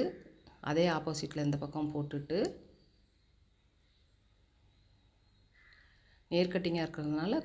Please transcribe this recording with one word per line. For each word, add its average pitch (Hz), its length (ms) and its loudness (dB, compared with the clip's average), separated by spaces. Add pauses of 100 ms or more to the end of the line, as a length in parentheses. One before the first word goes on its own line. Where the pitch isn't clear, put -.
(680)
அதே 156 140 4 (100)
ஆப்போசிட்டில் 151 500 -2
இந்த 143 200 2
பக்கம் 151 280 -2
போட்டுட்டு 147 460 -2 (4000)
நேர் 180 220 4
கட்டிங்காக 170 320 0
இருக்கிறதுனால 156 600 -2